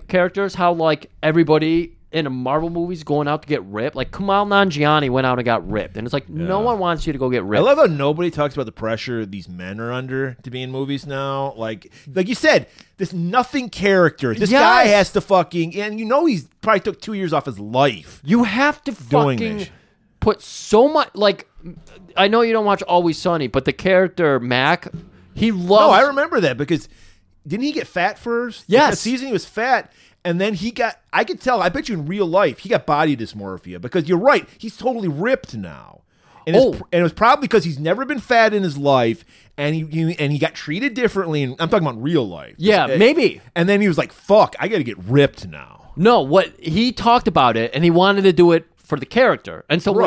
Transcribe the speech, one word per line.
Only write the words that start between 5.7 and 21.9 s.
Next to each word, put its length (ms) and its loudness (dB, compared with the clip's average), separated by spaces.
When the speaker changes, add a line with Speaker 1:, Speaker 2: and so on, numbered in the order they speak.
Speaker 1:
And 80 -8
it's 80 -8
like, 160 -6
no 300 -4
Speaker 2:
Yeah. 60 -2
Speaker 1:
one 120 0
wants 300 -4
you 60 -2
to 40 -8
go 140 -2
get 60 0
Speaker 2:
I 100 -4
Speaker 1:
ripped. 160 2
Speaker 2:
love 160 4
how 60 6
nobody 440 0
talks 240 -4
about 140 -6
the 40 -12
pressure 540 -6
these 240 -12
men 300 -12
are 120 -8
under 520 -6
to 80 -14
be 100 -10
in 100 -10
movies 360 -6
now. 500 -6
Like, 340 -10
like 140 -2
you 80 -4
said, 320 2
this 160 -8
nothing 540 -4
character. 680 0
This 160 0
guy 320 6
Speaker 1:
Yes. 100 4
Speaker 2:
has 200 2
to 80 0
fucking, 540 0
and 240 -8
you 60 -8
know 220 2
he's 200 -2
probably 200 0
took 200 -8
two 120 -10
years 200 -4
off 140 -2
his 120 -10
life 640 -2
Speaker 1:
You 200 2
have 400 -2
to 80 -10
Speaker 2:
doing 480 0
Speaker 1:
fucking 180 -6
Speaker 2:
this. 120 -10
Speaker 1:
put 240 -2
so 440 2
much, 280 0
like, 320 0